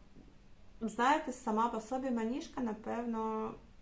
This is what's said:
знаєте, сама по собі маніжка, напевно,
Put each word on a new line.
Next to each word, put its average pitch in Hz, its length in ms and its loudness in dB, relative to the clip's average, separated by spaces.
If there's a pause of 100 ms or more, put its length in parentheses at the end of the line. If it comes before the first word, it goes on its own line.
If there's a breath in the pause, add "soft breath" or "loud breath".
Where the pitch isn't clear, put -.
(800)
знаєте, 254 520 4
сама 226 360 2
по - 120 -4
собі 262 300 -2
маніжка, 240 500 -2
напевно, 220 920 -2 (280)